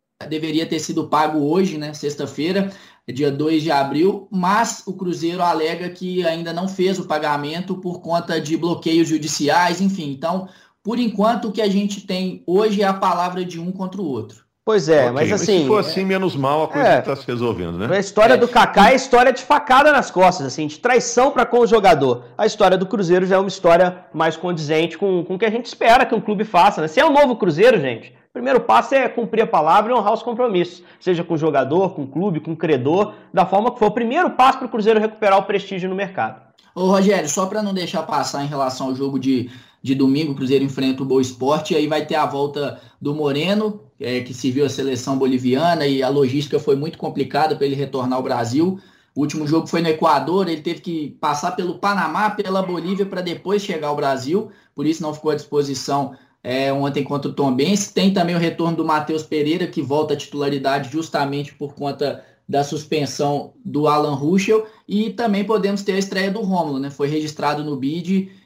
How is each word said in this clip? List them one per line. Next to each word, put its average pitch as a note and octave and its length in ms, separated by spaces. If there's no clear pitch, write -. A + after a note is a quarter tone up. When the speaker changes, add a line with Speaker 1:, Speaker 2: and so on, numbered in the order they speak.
Speaker 1:
deveria D#3 360
ter D#3+ 140
sido D#3 280
pago D#3 320
hoje, D#3 380
né, D3+ 160
sexta-feira, D#3 800
dia C#3 240
dois D3+ 320
de D#3+ 80
abril, D3 600
mas G3+ 540
o F#3 80
Cruzeiro E3+ 480
alega E3+ 480
que F3+ 360
ainda E3 260
não F3 160
fez F#3+ 320
o F3 60
pagamento D#3 720
por F3 240
conta E3 400
de D3+ 160
bloqueios E3 500
judiciais, D#3 720
enfim. F#3+ 320
Então, E3 380
por A#3 160
enquanto, A#3 500
o - 20
que A3 100
a G#3 80
gente G3+ 320
tem F#3 440
hoje G#3 360
é G3+ 40
a G3 80
palavra F3+ 520
de E3 140
um F3 120
contra F#3+ 300
o F#3 40
outro. A#2 420
Speaker 2:
Pois F#3+ 240
é, D3+ 140
Speaker 3:
Ok, A#2+ 100
Speaker 2:
mas D3+ 160
Speaker 3:
mas G3+ 120
Speaker 2:
assim, F3+ 200
Speaker 3:
se C#3 60
for G#3 120
assim, F#3+ 220
Speaker 2:
é, - 20
Speaker 3:
menos F#3+ 320
mal, C#3 280
a D3+ 40
coisa C#4 180
Speaker 2:
é, D#3 160
Speaker 3:
tá C#3 140
se C3+ 100
resolvendo, G2 520
né? G2 180
Speaker 2:
a G3+ 40
história G#3+ 340
Speaker 1:
É. A#3+ 40
Speaker 2:
do A#3 120
Kaká G#3 420
é C4+ 40
história B3+ 360
de B3 100
facada C#4+ 520
nas B3+ 180
costas, F3 340
assim, D3+ 220
de D3 100
traição B3 540
pra C4+ 140
com A#3+ 140
o A#3+ 60
jogador. E3+ 600
A G#3 80
história F#3+ 320
do F#3 80
Cruzeiro F#3 400
já F#3+ 120
é - 20
uma F#3+ 80
história F3+ 680
mais D#3+ 220
condizente D#3+ 600
com, F#3 260
com F#3 120
o F3+ 40
que A3+ 60
a A3 40
gente A#3+ 180
espera B3 380
que B3+ 80
um A3 60
clube G#3 240
faça, F#3+ 380
né? D#3 80
Se B3 100
é D4+ 60
o D#4+ 40
novo C4+ 280
Cruzeiro, G3+ 420
gente, B2+ 300
o - 240
primeiro B3 260
passo A#3 340
é C4 140
cumprir A3+ 360
a - 40
palavra F#3+ 460
e - 20
honrar G#3 180
os A3 80
compromissos, A3 600
seja E3+ 240
com E3+ 120
o - 20
jogador, D#3 580
com D3 80
o C3 40
clube, D#3+ 340
com E3 100
o D#3+ 60
credor, D#3+ 560
da F3 120
forma G#3 260
que - 80
for. G#3+ 80
O G3+ 40
primeiro B3 400
passo B3+ 280
pro C4 80
Cruzeiro A3 320
recuperar G#3 400
o G3 40
prestígio F#3+ 460
no F#3 60
mercado. F3+ 460
Speaker 1:
Ô, F3+ 120
Rogério, F#3+ 420
só G3 160
pra G#3 180
não G3 100
deixar F3 300
passar C#3+ 400
em C#3+ 40
relação C3+ 400
ao C3 80
jogo C#3 220
de, B2+ 320
de C3+ 140
domingo, C#3 380
o - 20
Cruzeiro C3+ 280
enfrenta C3+ 380
o C3+ 40
Boa C3 160
Esporte, C#3+ 520
e D#3+ 40
aí D3+ 100
vai D3+ 180
ter D#3 100
a D3+ 100
volta C#3 540
do C#3+ 140
Moreno, E3+ 640
é, B2 220
que B2 100
serviu C3 320
a C3 60
seleção C3+ 480
boliviana, C3 720
e C3+ 160
a B2+ 60
logística C#3+ 500
foi D3 160
muito D3+ 240
complicada D3+ 560
pra C3+ 100
ele C#3 80
retornar C3+ 440
ao C3 40
Brasil. C3 580
O C3 60
último D3+ 260
jogo D#3 180
foi E3+ 160
no E3+ 60
Equador, D#3 600
ele D#3+ 140
teve E3 200
que D#3+ 380
passar C#3+ 340
pelo F3 260
Panamá, G3 500
pela F#3+ 320
Bolívia, F3+ 460
pra - 140
depois F3+ 420
chegar - 240
ao D3 80
Brasil, C#3+ 560
por C#3+ 100
isso D#3 160
não D3+ 140
ficou D3+ 160
à D3 40
disposição, C#3 800
é, C3+ 280
ontem C#3 320
contra C#3 280
o - 20
Tombense. C#3+ 580
Tem F#3+ 220
também F3 220
o E3+ 40
retorno E3 380
do D#3+ 80
Matheus D#3 380
Pereira, D#3 420
que D#3 160
volta D3 320
à C#3+ 40
titularidade C#3 720
justamente C#3+ 640
por C#3+ 180
conta C#3+ 500
da C#3 160
suspensão C#3+ 880
do C#3+ 220
Alan D3 260
Ruschel, F#3+ 520
e G#3+ 220
também G#3 340
podemos G3+ 380
ter F#3+ 120
a F#3+ 40
estreia F#3+ 340
do A3 100
Rômulo, E3+ 380
né? C#3 100
Foi C#3+ 180
registrado D3 540
no D3 140
bid E3+ 560